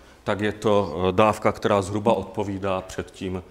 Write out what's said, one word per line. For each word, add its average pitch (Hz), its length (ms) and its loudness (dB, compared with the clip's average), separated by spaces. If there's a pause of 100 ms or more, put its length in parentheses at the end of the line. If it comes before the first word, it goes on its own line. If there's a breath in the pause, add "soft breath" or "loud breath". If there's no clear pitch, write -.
(240 loud breath)
tak 101 160 0
je 104 120 0
to, 101 440 2 (120)
eh, 92 40 4
dávka, 104 400 4
která 104 300 2
zhruba 104 300 0
odpovídá 98 680 -4
předtím - 720 -8